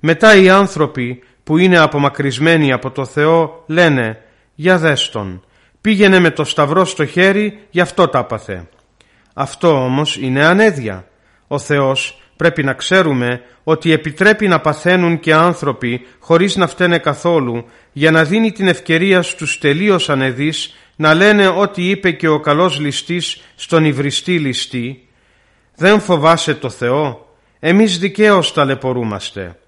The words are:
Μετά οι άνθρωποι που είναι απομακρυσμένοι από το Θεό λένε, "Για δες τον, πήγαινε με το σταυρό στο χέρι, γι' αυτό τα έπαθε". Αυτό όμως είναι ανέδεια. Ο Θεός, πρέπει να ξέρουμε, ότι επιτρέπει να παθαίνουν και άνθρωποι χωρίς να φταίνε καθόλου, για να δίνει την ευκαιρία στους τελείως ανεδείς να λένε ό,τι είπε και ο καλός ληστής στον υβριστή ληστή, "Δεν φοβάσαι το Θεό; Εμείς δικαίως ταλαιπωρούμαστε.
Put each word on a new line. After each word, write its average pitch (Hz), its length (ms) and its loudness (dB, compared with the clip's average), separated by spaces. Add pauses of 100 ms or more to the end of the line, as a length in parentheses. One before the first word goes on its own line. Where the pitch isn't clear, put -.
Μετά 180 360 4
οι 190 120 6
άνθρωποι 151 720 0 (220)
που 156 120 -2
είναι 180 220 4
απομακρυσμένοι 143 920 0
από 127 180 -4
το 135 140 -8
Θεό 156 640 -2
λένε, 143 560 0 (320)
"Για 175 240 0
δες 156 300 -2
τον, 95 360 -10 (360)
πήγαινε 196 380 4
με 170 120 2
το 151 140 -4
σταυρό 156 400 0
στο 156 220 -4
χέρι, 196 520 0 (120)
γι' 175 100 -2
αυτό 175 280 0
τα 139 100 -2
έπαθε". 101 500 -8 (680)
Αυτό 139 500 0
όμως 135 320 -2
είναι 131 280 -2
ανέδεια. 156 640 0 (380)
Ο 143 120 -6
Θεός, 135 640 -2 (140)
πρέπει 165 260 0
να 135 100 -2
ξέρουμε, 127 680 -2 (220)
ότι 160 280 0
επιτρέπει 196 560 0
να 170 120 2
παθαίνουν 170 600 0
και 156 140 0
άνθρωποι 143 720 -2 (120)
χωρίς 170 380 0
να 185 100 0
φταίνε 170 320 0
καθόλου, 139 640 -2 (280)
για 147 180 0
να 160 140 4
δίνει 214 280 0
την 190 160 -2
ευκαιρία 175 540 0
στους - 360 -8
τελείως 170 520 0
ανεδείς 135 640 -4 (220)
να 156 180 2
λένε 202 340 4
ό,τι 185 420 -2
είπε 196 200 -2
και 160 180 -4
ο 151 120 2
καλός 151 400 0
ληστής 151 600 -6 (140)
στον 160 300 0
υβριστή 143 540 -2
ληστή, 127 600 -6 (760)
"Δεν 202 240 2
φοβάσαι 160 540 0
το 123 160 -8
Θεό; 123 680 -6 (220)
Εμείς 180 400 2
δικαίως 202 540 0
ταλαιπωρούμαστε. 120 1160 -4